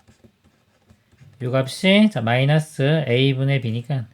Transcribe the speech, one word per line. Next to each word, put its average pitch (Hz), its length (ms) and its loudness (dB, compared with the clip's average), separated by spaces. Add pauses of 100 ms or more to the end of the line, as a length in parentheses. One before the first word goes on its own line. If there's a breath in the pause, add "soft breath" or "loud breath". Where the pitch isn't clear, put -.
(1400)
요 123 120 -4
값이, 190 560 2
자, 135 100 -4
마이너스 139 880 0
A분의 135 540 0
B니까 117 540 -6